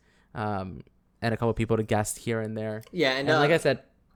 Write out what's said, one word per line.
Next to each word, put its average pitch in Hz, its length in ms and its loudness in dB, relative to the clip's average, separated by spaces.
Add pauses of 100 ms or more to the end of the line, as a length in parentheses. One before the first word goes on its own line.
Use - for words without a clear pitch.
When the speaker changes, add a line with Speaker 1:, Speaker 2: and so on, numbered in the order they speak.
(340)
Speaker 1:
um, 101 480 -6 (400)
and 113 120 0
a - 20 -4
couple 117 180 0
people 113 220 0
to 110 60 2
guest 107 360 0
here 113 220 -2
and 110 160 -6
there. 107 260 -6 (100)
Speaker 2:
Yeah, 147 200 2
and, 139 160 -2
Speaker 1:
And 156 100 4
like 147 120 4
Speaker 2:
uh, 165 40 6
Speaker 1:
I 160 40 4
said, 139 240 0 (340)